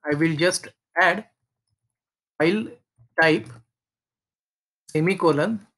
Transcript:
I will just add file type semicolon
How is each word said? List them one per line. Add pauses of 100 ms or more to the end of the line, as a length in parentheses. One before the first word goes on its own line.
I
will
just (280)
add (1120)
file (520)
type (1400)
semicolon (120)